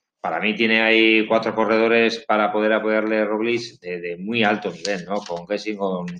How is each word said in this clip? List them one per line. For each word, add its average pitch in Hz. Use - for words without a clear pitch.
Para 85
mí 107
tiene 110
ahí 110
cuatro 113
corredores 113
para 107
poder 107
apoyarle 107
Roglic 110
de, 90
de 87
muy 110
alto 104
nivel, 90
¿no? 98
Con 87
Gessin, 104
con, 92